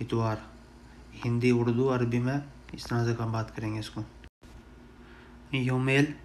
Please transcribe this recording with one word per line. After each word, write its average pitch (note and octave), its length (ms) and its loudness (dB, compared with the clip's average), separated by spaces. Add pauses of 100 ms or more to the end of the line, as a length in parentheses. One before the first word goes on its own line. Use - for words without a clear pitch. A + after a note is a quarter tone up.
इतवार, A2+ 480 -2 (640)
हिंदी, A#2+ 360 2
उर्दू, A#2+ 360 4
अरबी B2 320 2
में C3 260 0 (300)
इस - 120 -12
तरह A#2 180 0
से A2+ 180 0
हम A2 100 -2
बात A2 180 -4
करेंगे G#2+ 300 -6
इसको। G#2 240 -8 (1500)
योमेल C3+ 600 2 (100)